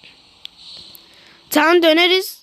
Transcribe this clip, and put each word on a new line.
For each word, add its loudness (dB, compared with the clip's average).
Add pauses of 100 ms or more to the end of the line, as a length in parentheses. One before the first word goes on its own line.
(1500)
Tamam, 2
döneriz. 0